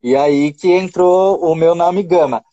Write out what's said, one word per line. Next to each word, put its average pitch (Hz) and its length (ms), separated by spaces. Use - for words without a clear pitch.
E 123 140
aí 143 360
que 185 200
entrou 185 680
o 165 140
meu 165 200
nome 180 280
Gama. 160 500